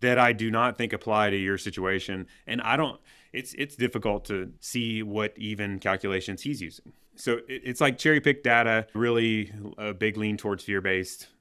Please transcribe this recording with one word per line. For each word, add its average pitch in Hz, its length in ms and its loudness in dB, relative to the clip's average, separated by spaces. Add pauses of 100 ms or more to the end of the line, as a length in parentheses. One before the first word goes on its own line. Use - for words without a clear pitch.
that 123 180 4
I 123 140 8
do 110 180 -2
not 117 280 2
think 113 140 -2
apply 107 380 2
to 98 60 0
your 98 220 0
situation. 95 680 -4 (180)
And 120 160 -4
I 117 140 2
don't, 143 240 0 (320)
it's, 98 220 -8
it's 143 200 -6
difficult 110 520 0
to 95 340 -6
see 113 420 -4
what 107 340 -4
even 101 440 -6
calculations 95 640 -2
he's 143 200 -4
using. - 300 -14 (240)
So 117 220 -2 (100)
it, 131 160 -8
it's 123 160 -4
like 135 180 2
cherry-picked 143 460 4
data, 113 500 4
really 110 580 2 (240)
a 107 160 -6
big 104 240 -2
lean 107 200 0
towards 101 260 -4
fear-based, 95 640 -2 (140)